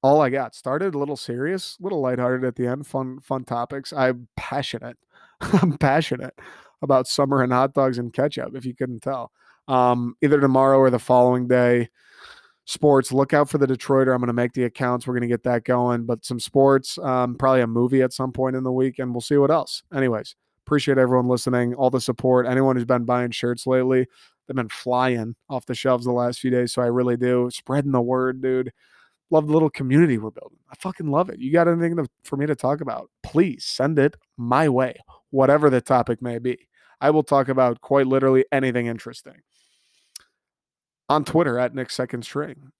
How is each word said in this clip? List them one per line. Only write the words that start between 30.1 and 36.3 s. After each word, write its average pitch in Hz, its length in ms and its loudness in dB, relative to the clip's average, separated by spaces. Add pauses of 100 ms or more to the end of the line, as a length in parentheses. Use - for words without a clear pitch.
we're 107 120 -6
building. - 300 -20 (100)
I - 60 -20
fucking 185 340 -10
love 170 200 0
it. - 100 -14
You 131 140 -4
got 170 160 4
anything 170 260 0
to, 151 120 -4 (180)
for - 100 -8
me 139 120 -2
to 151 80 -2
talk 147 260 -2
about, 120 280 -10 (140)
please 165 400 0
send 147 340 -2
it 143 200 0 (180)
my 131 320 2
way, 127 300 0 (320)
whatever 139 400 4
the 127 100 2
topic 120 420 0
may 120 160 -6